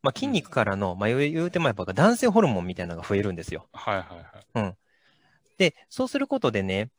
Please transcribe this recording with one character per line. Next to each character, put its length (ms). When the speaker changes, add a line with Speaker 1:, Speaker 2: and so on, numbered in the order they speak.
Speaker 1:
ま 140
あ、 20
筋 100
肉 220
か 140
ら 140
の、 160
Speaker 2:
う 20
ん。 40
Speaker 1:
ま 80
あ、 20
言 80
う、 20
言 260
う 60
て 80
も 80
や 60
っ 20
ぱ 80
男 320
性 120
ホ 140
ル 60
モ 140
ン 60
み 80
た 80
い 40
な 80
の 60
が 60
増 80
え 80
る 100
ん 20
で 80
す 100
よ。 200
Speaker 2:
は 200
い 40
は 60
い 40
は 80
い。 40
Speaker 1:
う 20
ん。 80
で、 180
そ 160
う 20
す 100
る 100
こ 120
と 120
で 120
ね、 360